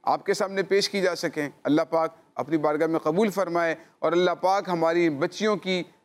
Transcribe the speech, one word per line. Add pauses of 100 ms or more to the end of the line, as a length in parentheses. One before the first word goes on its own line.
آپ
کے
سامنے
پیش
کی
جا
سکیں۔ (140)
اللہ
پاک (200)
اپنی
بارگاہ
میں
قبول
فرمائے (240)
اور
اللہ
پاک
ہماری
بچیوں
کی (220)